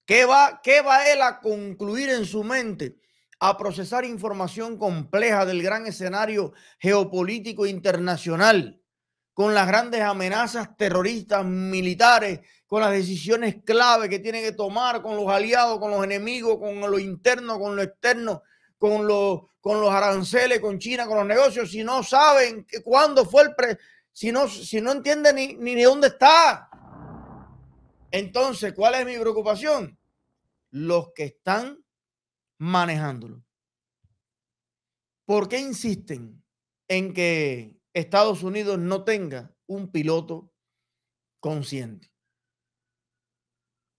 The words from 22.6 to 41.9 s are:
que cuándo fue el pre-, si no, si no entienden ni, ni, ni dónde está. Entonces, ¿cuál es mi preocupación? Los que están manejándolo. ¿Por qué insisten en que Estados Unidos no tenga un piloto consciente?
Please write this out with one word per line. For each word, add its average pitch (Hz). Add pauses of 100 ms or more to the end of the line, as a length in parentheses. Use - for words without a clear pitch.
que -
cuándo 269
fue 262
el 294
pre-, 233 (360)
si 226
no, 262
si -
no 247
entienden 285
ni, 269
ni, 240
ni 240
dónde 277
está. 294 (1400)
Entonces, 202
¿cuál 226
es 254
mi 247
preocupación? 220 (720)
Los 165
que 151
están 226 (760)
manejándolo. 151 (1800)
¿Por 202
qué 247
insisten 160 (460)
en 185
que 156 (180)
Estados 180
Unidos 196
no 185
tenga 175 (120)
un 190
piloto 165 (880)
consciente? 131 (1900)